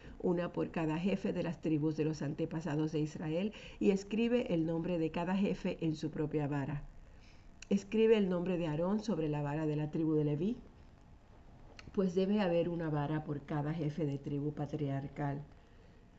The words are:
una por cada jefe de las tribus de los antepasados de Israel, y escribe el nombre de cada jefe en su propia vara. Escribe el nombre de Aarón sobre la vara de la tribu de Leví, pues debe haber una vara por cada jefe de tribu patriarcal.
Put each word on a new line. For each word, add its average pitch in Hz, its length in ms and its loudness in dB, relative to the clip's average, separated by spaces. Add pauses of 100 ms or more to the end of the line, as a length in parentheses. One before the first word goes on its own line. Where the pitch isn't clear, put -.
(180)
una 175 360 0
por 160 180 -2
cada 156 260 0
jefe 190 360 0
de 175 100 -2
las 170 180 -4
tribus 156 360 2
de 156 80 2
los 156 180 -2
antepasados 156 680 -2
de 160 80 0
Israel, 160 540 -2 (260)
y 208 120 6
escribe 233 640 2
el 160 100 4
nombre 170 320 0
de 160 140 0
cada 175 240 0
jefe 190 460 0
en 160 120 2
su 156 160 -4
propia 151 380 0
vara. 143 340 -2 (880)
Escribe 220 480 6
el 202 100 4
nombre 180 300 0
de 170 80 0
Aarón 175 380 0
sobre 160 260 0
la 147 140 0
vara 151 240 0
de 151 80 0
la 151 160 -2
tribu 160 220 2
de 151 100 4
Leví, 147 340 0 (1300)
pues 190 240 0
debe 190 260 4
haber 170 280 4
una 165 200 -2
vara 151 340 0
por 143 180 -4
cada 147 320 -2
jefe 156 340 -2
de 139 100 -2
tribu 143 340 -4
patriarcal. 143 920 -4 (760)